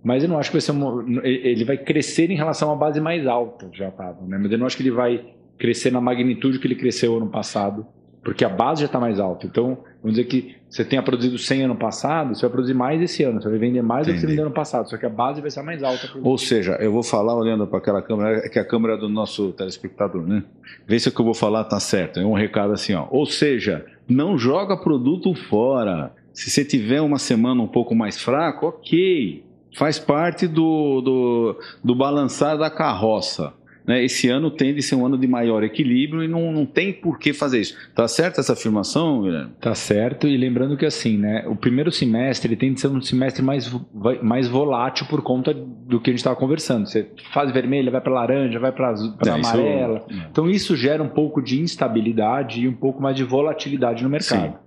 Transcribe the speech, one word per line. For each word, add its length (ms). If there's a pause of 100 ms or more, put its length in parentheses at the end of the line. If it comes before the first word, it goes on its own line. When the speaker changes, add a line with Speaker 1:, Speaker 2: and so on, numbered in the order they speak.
Speaker 1:
Mas 180
eu 60
não 100
acho 120
que 60
vai 40
ser 100
uma, 340 (220)
e-, 220
ele 160
vai 120
crescer 540
em 60
relação 340
à 60
base 240
mais 260
alta, 460
já 180
tava, 340
né? 160
Mas 120
eu 60
não 80
acho 100
que 80
ele 80
vai 320 (340)
crescer 320
na 100
magnitude 600
que 80
ele 80
cresceu 400
ano 100
passado, 580 (380)
porque 220
a 40
base 340
já 60
tá 120
mais 180
alta. 280
Então, 320 (240)
vamos 140
dizer 120
que 260 (140)
você 160
tenha 180
produzido 360
cem 240
ano 120
passado, 600
você 60
vai 80
produzir 240
mais 280
esse 220
ano, 180
você 60
vai 100
vender 240
mais 240
do 60
que 60
você 80
Speaker 2:
Entendi. 60
Speaker 1:
vendeu 140
ano 80
passado, 340
só 80
que 100
a 40
base 300
vai 100
ser 120
mais 200
alta. 260 (140)
Speaker 2:
Ou 160
seja, 420
eu 120
vou 100
falar 320
olhando 320
pra 120
aquela 240
câmera, 420
é 40
que 120
a 40
câmera 300
é 40
do 100
nosso 460
telespectador, 680
né? 200 (420)
Vê 140
se 80
o 40
que 80
eu 40
vou 100
falar 300
tá 160
certo. 400
É 40
um 100
recado 380
assim, 220
ó. 160
Ou 160
seja, 580 (240)
não 300
joga 380
produto 580
fora. 800 (200)
Se 160
você 160
tiver 360
uma 180
semana 420
um 80
pouco 240
mais 300
fraco, 440
ok. 760 (340)
Faz 220
parte 480
do, 560
do, 560 (260)
do 100
balançar 600
da 140
carroça. 840 (340)
Né? 160
Esse 240
ano 240
tende 280
a 40
ser 120
um 100
ano 140
de 80
maior 360
equilíbrio 600
e 40
não, 220
não 140
tem 300
por 240
que 160
fazer 260
isso. 160 (180)
Tá 140
certa 320
essa 140
afirmação, 640
Guilherme? 300 (100)
Speaker 1:
Tá 140
certo. 520
E 80
lembrando 440
que 80
assim, 320
né, 280
o 80
primeiro 380
semestre 560
ele 80
tende 200
a 20
ser 100
um 140
semestre 420
mais 240
vo-, 160 (100)
vai, 280
mais 260
volátil 600
por 120
conta 320
do 480
que 80
a 60
gente 100
tava 120
conversando. 520
Você 220 (240)
fase 180
vermelha, 380
vai 100
pra 140
laranja, 440
vai 140
pra 160
azul, 240
pra 240
Speaker 2:
É, 40
isso 140
Speaker 1:
amarela. 560
Speaker 2:
é. 40 (160)
Speaker 1:
Então 180
isso 260
gera 280
um 80
pouco 320
de 180
instabilidade 1040
e 60
um 60
pouco 280
mais 140
de 80
volatilidade 800
no 80
mercado. 420
Speaker 2:
Sim. 140